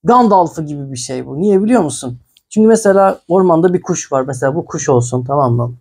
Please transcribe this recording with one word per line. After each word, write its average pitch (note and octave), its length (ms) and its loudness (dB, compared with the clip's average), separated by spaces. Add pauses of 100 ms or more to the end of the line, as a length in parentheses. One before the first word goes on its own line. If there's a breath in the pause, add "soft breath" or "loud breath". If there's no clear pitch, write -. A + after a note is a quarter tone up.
Gandalf'ı G3+ 580 2
gibi C#3+ 300 -10
bir B2+ 40 -10
şey B2+ 300 -10
bu. C3+ 140 -10
Niye G3 240 2
biliyor A3+ 180 2
musun? B2+ 380 -8 (280)
Çünkü G#3+ 200 2
mesela G3 600 2
ormanda F3+ 460 2
bir F3 80 -2
kuş D#3 300 -6
var. C3 100 0
Mesela C3+ 320 -4
bu D#3+ 120 -6
kuş - 220 -6
olsun, B2 360 0
tamam C3+ 300 0
mı? A#2+ 260 -4